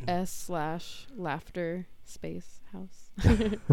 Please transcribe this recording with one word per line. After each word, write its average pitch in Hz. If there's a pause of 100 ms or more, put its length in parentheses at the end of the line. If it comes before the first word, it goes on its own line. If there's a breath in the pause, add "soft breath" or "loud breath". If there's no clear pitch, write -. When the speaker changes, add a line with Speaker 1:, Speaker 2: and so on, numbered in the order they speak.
Speaker 1:
Yeah. 180
Speaker 2:
S 185
slash 165 (100)
laughter 170 (180)
space - (120)
house. 190
<laughs> 214 (160)